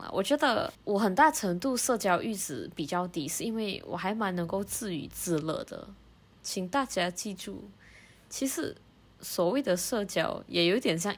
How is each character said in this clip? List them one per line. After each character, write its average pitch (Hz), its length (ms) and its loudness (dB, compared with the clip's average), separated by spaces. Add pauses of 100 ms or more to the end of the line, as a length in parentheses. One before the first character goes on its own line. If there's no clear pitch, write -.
了。 - 120 -12
我 190 100 2
觉 277 140 4
得 277 360 2 (120)
我 202 120 2
很 202 200 4
大 302 160 8
程 180 260 0
度 262 180 0
社 233 220 2
交 185 220 4
阈 226 120 -2
值 127 440 -6
比 156 100 -4
较 180 220 0
低， 160 180 -4
是 - 160 -4
因 226 140 -2
为 208 280 -4
我 - 120 -6
还 185 180 -2
蛮 214 220 0
能 175 100 0
够 196 160 -2
自 196 340 -4
娱 135 120 -6
自 - 320 -2
乐 156 240 -4
的。 - 240 -12 (560)
请 185 240 -4
大 269 180 0
家 180 240 0
记 190 240 -6
住， 202 340 -12 (640)
其 - 160 -2
实 - 300 -2 (420)
所 - 320 0
谓 262 100 2
的 190 160 2
社 202 280 0
交 - 420 -2
也 170 200 4
有 190 120 6
点 180 180 2
像 202 220 0